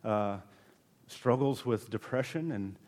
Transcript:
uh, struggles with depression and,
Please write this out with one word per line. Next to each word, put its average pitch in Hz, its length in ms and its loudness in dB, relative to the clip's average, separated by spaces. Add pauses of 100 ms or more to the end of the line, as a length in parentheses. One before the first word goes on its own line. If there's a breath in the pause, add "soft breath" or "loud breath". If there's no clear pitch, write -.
uh, 104 320 2 (720 soft breath)
struggles 131 580 2
with 117 240 0
depression 131 640 -2
and, 98 240 -4 (120)